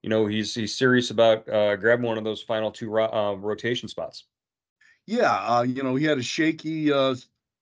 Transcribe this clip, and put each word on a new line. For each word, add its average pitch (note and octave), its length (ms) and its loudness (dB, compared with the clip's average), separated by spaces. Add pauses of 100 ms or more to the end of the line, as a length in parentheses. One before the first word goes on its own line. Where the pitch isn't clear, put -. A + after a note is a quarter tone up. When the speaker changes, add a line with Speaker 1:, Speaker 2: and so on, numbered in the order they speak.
Speaker 1:
you - 80 -8
know, A2 160 2
he's, G#2 300 -2
he's G#2+ 180 -4
serious B2 360 2
about, A2+ 400 2
uh, G#2 260 2
grabbing A#2 300 2
one A2+ 140 -2
of G#2+ 40 -6
those G#2+ 180 -6
final A2 300 -4
two A2 180 -10
ro-, A2 220 0
uh, G#2 220 0
rotation G#2+ 560 -6
spots. - 360 -12 (800)
Speaker 2:
Yeah, G3 280 2
uh, A2+ 300 2
you B2+ 200 -2
know, C3 120 0
he D3 100 0
had D3+ 140 2
a B2 40 -4
shaky, D#3 720 0
uh, C3+ 220 2 (460)